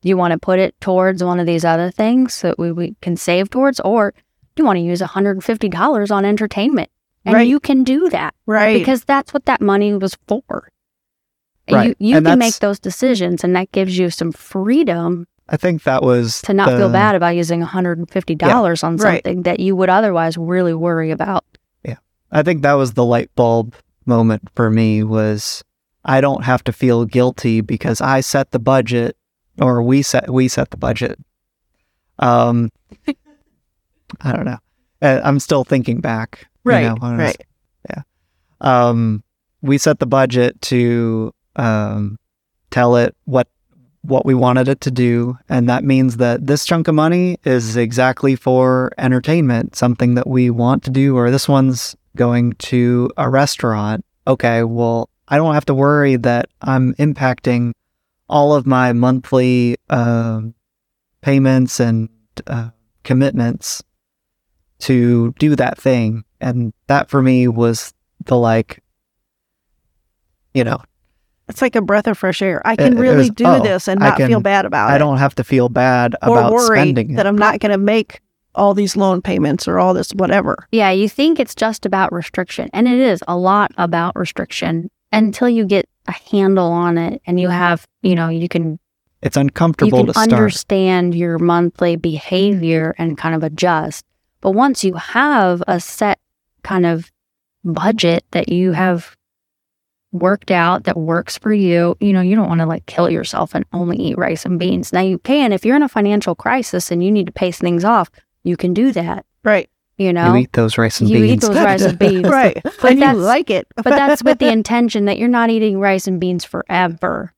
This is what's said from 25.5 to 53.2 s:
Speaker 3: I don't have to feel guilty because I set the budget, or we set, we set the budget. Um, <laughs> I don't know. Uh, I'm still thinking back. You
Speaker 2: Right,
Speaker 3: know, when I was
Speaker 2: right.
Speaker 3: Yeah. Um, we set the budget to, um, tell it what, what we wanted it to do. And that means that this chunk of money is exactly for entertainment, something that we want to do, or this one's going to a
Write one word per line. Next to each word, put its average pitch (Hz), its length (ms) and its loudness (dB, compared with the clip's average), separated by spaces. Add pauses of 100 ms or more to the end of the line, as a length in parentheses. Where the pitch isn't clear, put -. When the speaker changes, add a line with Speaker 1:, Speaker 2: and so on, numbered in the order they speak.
Speaker 3:
I 135 160 2
don't 139 220 -2
have 127 220 -2
to 123 60 -4
feel 120 340 0
guilty 123 560 -2
because 113 380 -4
I 135 220 0
set 135 300 -4
the 127 80 -2
budget, 120 580 0 (420)
or 127 240 2
we 131 200 2
set, - 280 -2
we 131 160 2
set 131 240 -4
the - 60 -16
budget. 123 420 -6 (1000)
Um, 120 500 2 (200)
<laughs> - 1300 -16
I 135 100 -4
don't 117 140 -4
know. 123 120 -6 (440)
Uh, 135 220 2
I'm 143 160 2
still 139 240 0
thinking 123 360 -2
back. - 480 -8 (180)
You 247 60 2
Speaker 2:
Right, 196 120 4
Speaker 3:
know, 113 160 -2
when 120 140 -6
I 117 40 -2
was - 80 -2
Speaker 2:
right. - 200 -6 (440)
Speaker 3:
Yeah. - 120 -10 (600)
Um, 117 600 2 (380)
we 139 160 0
set 147 220 0
the 143 60 -2
budget 123 580 0
to, 117 680 0 (220)
um, 107 640 -4 (500)
tell 123 280 2
it 120 180 0 (100)
what, 127 220 -2 (540)
what - 240 -2
we 135 80 2
wanted 127 340 2
it 135 140 -2
to 139 100 -6
do. 123 460 0 (100)
And 120 220 0
that 123 160 -2
means 131 320 2
that 123 280 0
this 143 200 0
chunk 165 240 0
of 156 60 2
money 175 500 0
is 117 320 0
exactly 127 580 0
for 127 600 0
entertainment, 127 800 0
something 123 400 0
that 123 120 -2
we 127 220 2
want 120 340 0
to 135 80 -6
do, 135 260 2
or 120 140 2
this 135 180 0
one's 131 460 0 (240)
going 120 340 2
to 123 600 0
a 127 140 -2